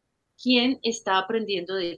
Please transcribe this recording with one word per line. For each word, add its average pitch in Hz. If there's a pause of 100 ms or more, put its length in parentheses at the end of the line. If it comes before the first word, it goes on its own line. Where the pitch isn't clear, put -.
(420)
quién 247
está 208
aprendiendo 190
de 175